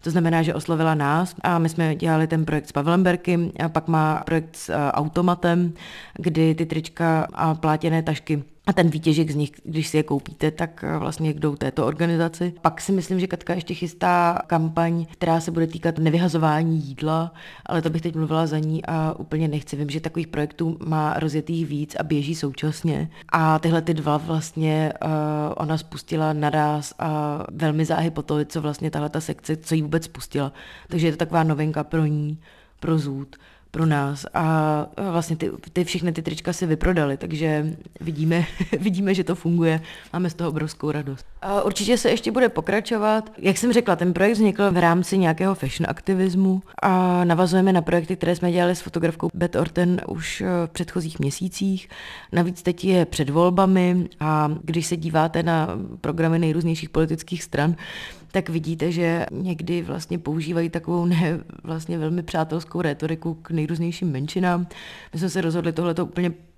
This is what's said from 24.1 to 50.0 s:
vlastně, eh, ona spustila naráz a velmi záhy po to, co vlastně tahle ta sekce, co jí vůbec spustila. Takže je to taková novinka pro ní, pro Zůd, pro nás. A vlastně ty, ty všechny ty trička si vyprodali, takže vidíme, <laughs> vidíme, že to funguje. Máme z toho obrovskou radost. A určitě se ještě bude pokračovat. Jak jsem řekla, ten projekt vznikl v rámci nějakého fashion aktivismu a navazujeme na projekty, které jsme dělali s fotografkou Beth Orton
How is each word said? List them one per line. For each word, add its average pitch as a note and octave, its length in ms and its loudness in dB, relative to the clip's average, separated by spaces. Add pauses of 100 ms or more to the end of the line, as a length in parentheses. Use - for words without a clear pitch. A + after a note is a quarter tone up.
vlastně, D#3 760 0
eh, - 160 -6 (480)
ona D#3+ 220 -2
spustila D#3 540 -4
naráz D3+ 680 0
a D3+ 440 -2 (100)
velmi D#3 320 0
záhy D#3+ 260 0
po D3+ 120 -6
to, D3+ 220 0
co D3+ 180 -6
vlastně D3+ 280 -4
tahle D3 180 -2
ta D#3+ 120 -4
sekce, D#3 360 -6
co D#3 180 -4
jí D#3+ 80 2
vůbec D#3 220 -2
spustila. - 480 -6 (360)
Takže E3+ 180 0
je D#3+ 60 2
to D#3 60 -6
taková E3 240 2
novinka D#3 420 0
pro D#3 220 0
ní, D3+ 320 -2 (420)
pro D#3+ 180 2
Zůd, C#3 380 -6 (360)
pro D#3+ 140 0
nás. C#3+ 480 0
A D#3 520 2 (240)
vlastně E3 260 0
ty, D#3+ 140 -4 (220)
ty F3+ 120 0
všechny E3+ 280 -2
ty E3 100 -4
trička D#3 300 -6
si F3+ 140 -2
vyprodali, D#3 500 2
takže D#3 600 -2 (240)
vidíme, D#3+ 440 0 (160)
<laughs> D#3+ 200 -2
vidíme, F#3+ 340 2
že F#3 100 0
to F#3 100 0
funguje. E3 460 2 (320)
Máme F3 180 0
z E3+ 40 -10
toho E3+ 160 -4
obrovskou D#3 400 -4
radost. C#3 360 -6 (160)
A G3+ 200 0
určitě G#3 360 2
se - 120 4
ještě A3+ 200 0
bude G#3 180 4
pokračovat. G#3+ 880 0
Jak - 200 2
jsem A#3+ 140 2
řekla, A#3 240 4
ten F3 160 2
projekt F#3+ 200 4
vznikl G3+ 380 4
v F3 80 2
rámci F3 400 4
nějakého F#3 360 2
fashion E3 360 -2
aktivismu F#3+ 720 2 (200)
a F3+ 420 4
navazujeme F#3 480 4
na F3 100 4
projekty, E3+ 340 0
které F3 200 0
jsme F3 160 0
dělali F3 220 4
s E3+ 60 -6
fotografkou E3 540 -2
Beth E3+ 220 0
Orton F3 520 2